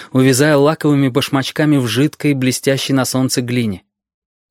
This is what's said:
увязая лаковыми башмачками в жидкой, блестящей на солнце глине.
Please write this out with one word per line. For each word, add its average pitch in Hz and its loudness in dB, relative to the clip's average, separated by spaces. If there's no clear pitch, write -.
увязая 135 4
лаковыми 143 2
башмачками 139 0
в 127 0
жидкой, 143 -2
блестящей 135 -4
на 131 0
солнце 131 -2
глине. 120 -4